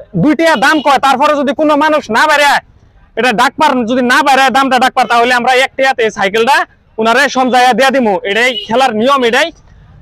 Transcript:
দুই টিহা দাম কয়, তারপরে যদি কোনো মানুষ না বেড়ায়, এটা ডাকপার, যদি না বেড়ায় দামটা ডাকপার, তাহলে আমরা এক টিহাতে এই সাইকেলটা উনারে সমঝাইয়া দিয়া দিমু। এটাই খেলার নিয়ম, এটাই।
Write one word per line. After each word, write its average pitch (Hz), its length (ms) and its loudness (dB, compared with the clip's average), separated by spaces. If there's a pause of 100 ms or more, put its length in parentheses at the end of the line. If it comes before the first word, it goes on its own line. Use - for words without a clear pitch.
(160)
দুই 262 180 2
টিহা 330 220 2
দাম 302 240 0
কয়, 277 180 0
তারপরে 269 420 0
যদি 277 200 -2
কোনো 302 160 2
মানুষ 302 340 -2
না 233 200 0
বেড়ায়, 285 300 2 (560)
এটা 247 160 0
ডাকপার, 269 380 0 (200)
যদি 262 120 0
না 254 240 0
বেড়ায় 269 240 2
দামটা 262 280 0
ডাকপার, 254 280 0
তাহলে 240 280 0
আমরা 247 200 0
এক 254 220 0
টিহাতে 262 260 -2
এই 220 80 0
সাইকেলটা 226 460 -2 (420)
উনারে 233 300 0
সমঝাইয়া 254 440 2
দিয়া 269 180 2
দিমু। 226 240 0 (160)
এটাই 233 200 0 (160)
খেলার 254 300 0
নিয়ম, 254 280 0
এটাই। 262 240 0 (540)